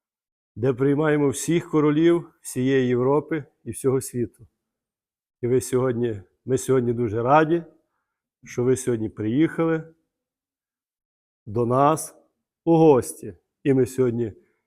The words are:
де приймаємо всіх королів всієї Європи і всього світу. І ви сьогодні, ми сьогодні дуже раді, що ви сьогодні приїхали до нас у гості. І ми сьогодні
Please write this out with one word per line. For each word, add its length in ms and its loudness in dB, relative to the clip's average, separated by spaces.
де 160 -2
приймаємо 560 0
всіх 420 -2
королів 600 2
всієї 480 0
Європи 560 0
і 60 -14
всього 300 -2
світу. 460 -10
І 40 -6
ви 140 2
сьогодні, 600 -4
ми 140 -2
сьогодні 340 0
дуже 300 -4
раді, 420 2
що 200 -6
ви 120 2
сьогодні 320 -4
приїхали 880 -2
до 200 -4
нас 480 0
у 120 4
гості. 580 4
І 100 2
ми 120 2
сьогодні 460 -2